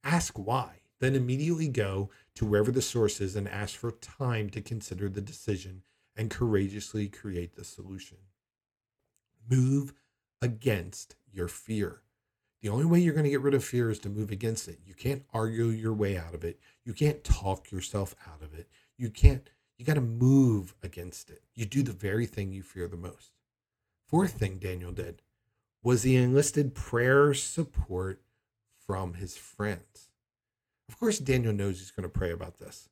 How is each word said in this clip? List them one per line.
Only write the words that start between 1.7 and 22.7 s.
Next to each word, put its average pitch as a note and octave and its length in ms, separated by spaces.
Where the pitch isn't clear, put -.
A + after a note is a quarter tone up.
to A2 100
wherever G#2 240
the B2+ 100
source A2 400
is F#2+ 140
and G2 140
ask G2 260
for A#2 160
time A#2 600
to G#2+ 100
consider G2+ 480
the F#2+ 120
decision F#2+ 640
and A2 140
courageously G#2 800
create F2 480
the F2 80
solution. F#2+ 540
Move C3+ 420
against A2 760
your F2+ 160
fear. G#2 540
The G#2+ 80
only B2 160
way E3+ 160
you're E3 140
gonna D3 160
get C#3 100
rid C#3 140
of C3 100
fear A#2+ 260
is G#2 80
to G2+ 100
move G#2 220
against G#2+ 380
it. E2+ 180
You G2 80
can't C3+ 300
argue A2+ 360
your A2 240
way G2+ 220
out E2 180
of E2 100
it. E2+ 160
You A#2+ 80
can't D3 320
talk - 480
yourself G2 420
out D2+ 120
of D2+ 120
it. E2 120
You A#2+ 140
can't, - 400
you A#2+ 80
gotta D3+ 160
move A#2+ 840
against F2 460
it. - 120
You A#2 120
do C3 180
the B2 80
very G#2 360
thing G2 260
you F#2+ 100
fear F2+ 240